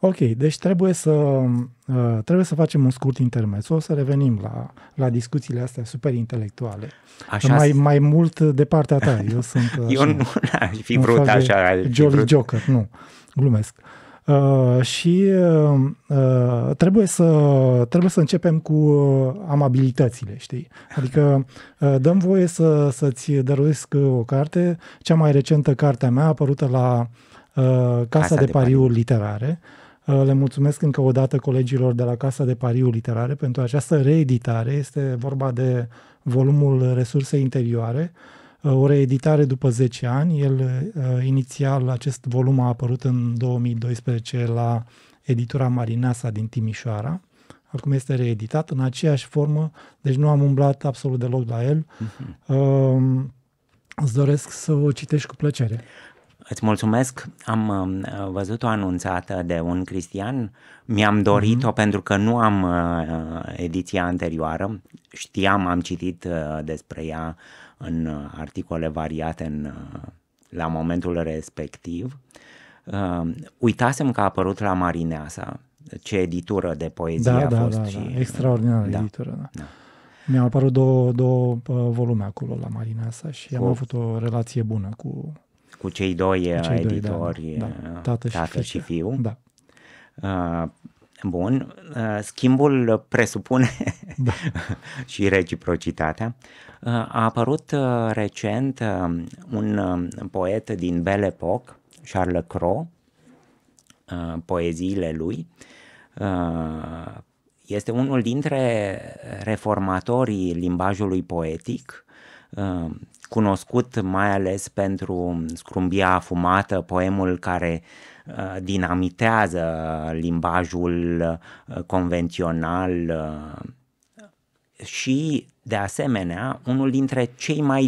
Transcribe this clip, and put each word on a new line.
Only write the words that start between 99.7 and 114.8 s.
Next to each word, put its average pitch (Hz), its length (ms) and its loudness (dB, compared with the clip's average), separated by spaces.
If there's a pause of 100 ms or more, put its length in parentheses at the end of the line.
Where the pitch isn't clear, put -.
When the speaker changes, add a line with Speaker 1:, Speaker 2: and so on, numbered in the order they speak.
Speaker 2:
um, 90 300 -4 (240)
poet 95 380 -4
din 87 340 -4
Belle 98 220 0
Époque, 92 480 -6 (380)
Charles 90 360 -2
Cros, 95 380 -4 (1300)
uh, 82 340 -8
poeziile 87 720 -4
lui. 107 300 -6 (720)
Uh, 82 960 -6 (500)
este 104 260 -6
unul 131 300 0
dintre 120 800 -2 (440)
reformatorii 101 1080 -2
limbajului 92 720 -2
poetic, - 800 -8 (440)
uh, 92 360 -6 (440)
cunoscut 107 720 -2
mai 95 300 0
ales 98 360 -2
pentru 92 840 -4